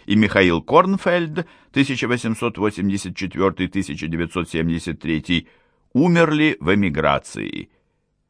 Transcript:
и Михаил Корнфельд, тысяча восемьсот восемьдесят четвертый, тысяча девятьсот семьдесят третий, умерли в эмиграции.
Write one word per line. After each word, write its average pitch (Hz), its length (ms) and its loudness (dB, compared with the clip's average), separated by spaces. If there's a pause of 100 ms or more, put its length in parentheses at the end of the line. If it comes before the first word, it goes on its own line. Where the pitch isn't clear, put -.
и 104 100 2
Михаил 95 460 4
Корнфельд, 175 840 0 (240)
тысяча 135 380 -2
восемьсот 117 500 -4
восемьдесят 98 560 -2
четвертый, 92 540 -2
тысяча 80 400 -6
девятьсот 82 420 -4
семьдесят 82 500 -4
третий, 80 480 -2 (440)
умерли 156 640 4
в 85 160 2
эмиграции. 69 960 -2 (580)